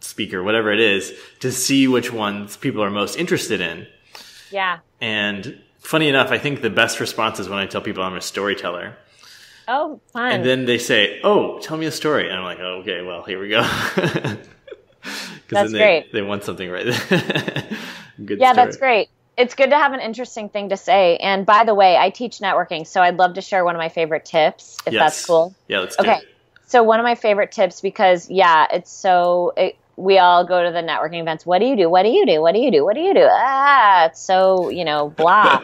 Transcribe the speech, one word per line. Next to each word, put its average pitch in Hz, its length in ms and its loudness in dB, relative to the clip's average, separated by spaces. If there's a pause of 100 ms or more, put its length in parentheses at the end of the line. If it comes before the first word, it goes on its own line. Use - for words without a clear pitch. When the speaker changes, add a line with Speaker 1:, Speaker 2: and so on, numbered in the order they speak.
Speaker 1:
speaker, 95 420 -10
whatever 107 300 0
it 107 80 0
is, 98 320 0 (260)
to 127 140 -6
see 135 340 0
which 123 260 0
ones 104 440 -8
people 107 260 -4
are 98 80 -2
most 101 260 -4
interested 156 440 -4
in. 85 260 -8 (640)
Speaker 2:
Yeah. 185 280 -4 (220)
Speaker 1:
And 107 640 -6 (160)
funny 160 300 -2
enough, 135 240 2
I 113 60 0
think 143 240 -6
the 113 60 -2
best 110 300 0
response 110 400 -4
is 92 100 -10
when 98 120 -6
I 95 60 -4
tell 98 140 -8
people 92 220 -8
I'm 92 140 -6
a 85 40 -10
storyteller. 95 760 -8 (760)
Speaker 2:
Oh, 302 280 -6 (120)
fun. 247 200 -4
Speaker 1:
And 123 120 -4
then 131 200 0
they 120 140 0
say, 139 440 0
"Oh, 185 380 0
tell 160 160 -10
me 160 100 -6
a 147 60 -6
story." 120 360 -2
And 92 80 -8
I'm 92 60 -8
like, 87 160 -10
"Oh, 92 240 -10
okay, 90 200 -8
well, 90 200 -12
here 95 180 -10
we 101 100 -10
go." 113 120 0
<laughs> - 0 -
'Cause 135 760 -6 (1080)
Speaker 2:
That's 107 240 0
Speaker 1:
then - 0 -
they, 110 60 -4
Speaker 2:
great. 180 340 2
Speaker 1:
they 107 100 -4
want 101 200 -6
something 90 280 -10
right 92 160 -6
then. - 920 -4 (200)
<laughs> - 280 -20
Good 202 160 -8
Speaker 2:
Yeah, 254 120 4
that's 240 240 2
Speaker 1:
story. - 40 -18
Speaker 2:
great. 247 280 0 (280)
It's 247 180 0
good 269 160 2
to 285 60 4
have 285 160 2
an 262 80 -8
interesting 220 480 -12
thing 202 220 -8
to 190 60 -2
say. 180 420 4
And 190 280 -2
by 208 180 6
the 220 100 2
way, 190 220 6
I 180 140 4
teach - 280 -12
networking, 170 480 -4
so 190 140 -2
I'd 180 160 4
love 180 180 2
to 190 60 -8
share 185 240 -2
one 175 120 0
of - 20 -6
my 165 100 -4
favorite 160 360 -4
tips, - 520 -2 (100)
if - 60 -4
that's 151 280 2
Speaker 1:
Yes. - 60 -12
Speaker 2:
cool. 170 280 2 (140)
Speaker 1:
Yeah, 104 120 -2
let's 92 160 -8
do 202 60 0
Speaker 2:
Okay. 208 160 2
Speaker 1:
it. - 60 -14 (420)
Speaker 2:
So 240 160 4
one 220 180 4
of 233 40 -2
my 240 100 0
favorite 208 380 -2
tips, 185 280 -2
because, 185 500 0
yeah, 170 420 4
it's - 200 -6
so, 175 640 2
it, - 200 0 (200)
we 190 220 4
all 180 260 6
go 175 200 0
to 175 80 0
the 170 100 -4
networking 160 380 -6
events. 160 260 -6
"What 180 140 2
do 240 60 2
you 269 100 0
do? 175 140 4
What 185 140 6
do 220 60 2
you 381 160 2
do? 160 160 2
What 170 120 4
do 226 60 2
you 262 100 2
do? 147 140 2
What 202 100 0
do 294 80 -4
you 370 120 0
do?" 175 160 6
Ah, 240 760 4
it's - 140 -6
so, 190 480 2
you 165 160 -6
know, 151 260 -2
blah. 165 540 4